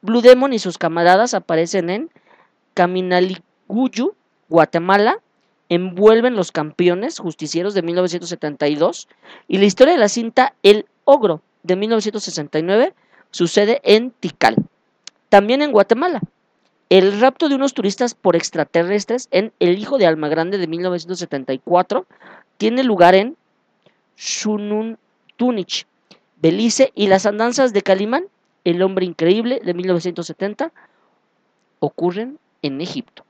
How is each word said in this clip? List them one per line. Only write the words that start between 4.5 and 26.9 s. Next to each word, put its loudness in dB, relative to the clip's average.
envuelven 2
Los -4
campeones -4
justicieros -6
de -2
mil -6
novecientos -4
setenta -6
y -2
dos -2
y -2
la 4
historia 6
de 2
la 4
cinta -2
El 4
ogro 2
de -2
mil -6
novecientos -4
sesenta -6
y -4
nueve 0
sucede 0
en 2
Tikal, -2
también 4
en -2
Guatemala. 0
El 4
rapto 2
de 0
unos -2
turistas -4
por 0
extraterrestres -4
en -2
El 2
hijo -6
de 4
Alma -2
Grande -4
de -4
mil -8
novecientos -6
setenta -8
y -6
cuatro 0
tiene -2
lugar 6
en 2
Xununtunich, -6
Belice, 2